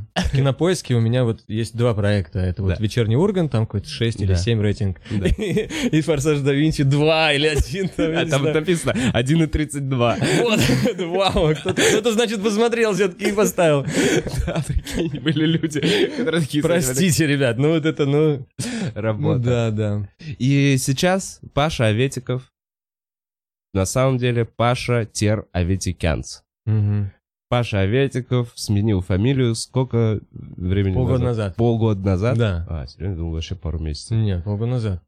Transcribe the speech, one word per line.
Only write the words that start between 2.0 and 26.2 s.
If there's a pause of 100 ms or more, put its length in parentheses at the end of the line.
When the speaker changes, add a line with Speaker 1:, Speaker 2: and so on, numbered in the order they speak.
Speaker 1:
Это
вот
Speaker 2:
Да.
Speaker 1:
"Вечерний
Ургант",
там
какой-то
шесть
или
Speaker 2:
Да.
Speaker 1:
семь
рейтинг. (100)
Speaker 2:
Да.
Speaker 1:
<laughs>
И
"Форсаж
да
Винчи"
два
или
один,
там,
я
Speaker 2:
А
Speaker 1:
не
Speaker 2:
там
Speaker 1:
знаю.
Speaker 2:
написано (200)
один
и
тридцать
два. (240)
Speaker 1:
Вот. (200)
<laughs>
Вау,
кто-то,
кто-то,
значит,
посмотрел
всё-таки
и
поставил.
Speaker 2:
<laughs>
Да,
прикинь,
были
люди, (360)
которые
такие
Speaker 1:
Простите,
ребят,
ну
вот
это,
ну, (460)
Speaker 2:
Работа.
Speaker 1:
ну
да,
да. (300)
Speaker 2:
И
сейчас (120)
Паша
Аветиков, (1200)
на
самом
деле
Паша
Тер
Аветикянц. (260)